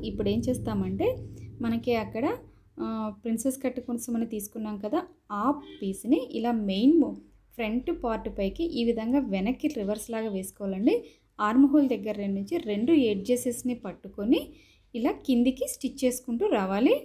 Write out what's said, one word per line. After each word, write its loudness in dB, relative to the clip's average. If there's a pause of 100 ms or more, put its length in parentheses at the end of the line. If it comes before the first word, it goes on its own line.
ఇప్పుడు -2
ఏం 2
చేస్తామంటే -2 (560)
మనకి -2 (120)
అక్కడ, -4 (560)
ఆ, -4 (380)
ప్రిన్సెస్ -2
కట్ -4 (100)
కోసం -6
అని -2
తీసుకున్నాం -8
కదా, 0 (420)
ఆ 0 (360)
పీస్ని 0 (180)
ఇలా 0 (180)
మెయిన్ 6 (580)
ఫ్రంట్ -2 (120)
పార్ట్ -2
పైకి -2 (140)
ఈ 2
విధంగా 0 (140)
వెనక్కి -2 (100)
రివర్స్ -4
లాగా -4
వేసుకోవాలండి. 0 (440)
ఆర్మ్ 6
హోల్ 6
దగ్గర -4 (200)
నుంచి -4 (120)
రెండు 4 (160)
ఎడ్జెసెస్ని 0 (100)
పట్టుకొని 0 (520)
ఇలా 2 (140)
కిందికి 4
స్టిచ్ -6
చేసుకుంటూ 0 (100)
రావాలి. 4